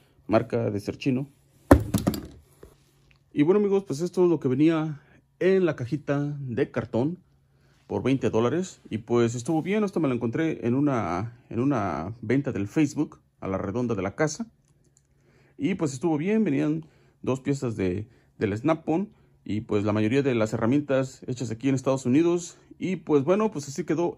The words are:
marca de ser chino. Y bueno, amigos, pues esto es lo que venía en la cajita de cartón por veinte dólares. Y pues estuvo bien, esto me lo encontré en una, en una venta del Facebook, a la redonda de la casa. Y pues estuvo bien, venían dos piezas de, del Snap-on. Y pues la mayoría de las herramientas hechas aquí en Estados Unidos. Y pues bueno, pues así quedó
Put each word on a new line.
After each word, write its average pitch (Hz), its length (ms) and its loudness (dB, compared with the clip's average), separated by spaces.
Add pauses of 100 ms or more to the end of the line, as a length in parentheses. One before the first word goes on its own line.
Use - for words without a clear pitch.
(280)
marca 113 420 0
de 101 100 -4
ser - 200 -8
chino. 143 280 -2 (2000)
Y 147 100 2
bueno, 196 180 4
amigos, 196 240 2
pues 139 160 -6
esto 180 240 2
es 175 40 6
lo 160 120 2
que 139 80 0
venía 156 520 2 (380)
en 185 260 4
la 151 120 0
cajita 143 640 -4
de 127 280 -2
cartón 131 480 -2 (680)
por 101 160 -2
veinte 127 260 2
dólares. 120 520 0 (100)
Y 110 80 -4
pues 117 340 2
estuvo 147 300 -2
bien, 208 200 0
esto 190 160 -2
me 151 100 2
lo 127 40 0
encontré 120 540 -2
en 120 80 2
una, 117 760 -2
en 113 120 -4
una 101 600 -2
venta 127 300 0
del 101 160 -4
Facebook, 151 540 -2 (180)
a 95 80 -8
la 95 100 -2
redonda 110 380 -4
de 98 80 -4
la 98 120 -4
casa. 151 360 -2 (1080)
Y 185 180 -2
pues 151 180 -2
estuvo 156 240 0
bien, 208 260 2
venían 151 420 0 (380)
dos 131 160 0
piezas 139 360 -2
de, 98 320 -2 (300)
del 104 180 0
Snap-on. 160 580 -2 (300)
Y 107 180 -4
pues 104 240 -2
la 104 80 0
mayoría 107 280 2
de 131 140 2
las 110 180 0
herramientas 131 720 0
hechas 127 240 -6
aquí 127 180 -4
en 135 60 4
Estados 135 320 0
Unidos. 170 520 2 (200)
Y 180 200 -4
pues 151 260 2
bueno, 208 260 2
pues 143 180 -10
así 139 180 -8
quedó 165 320 0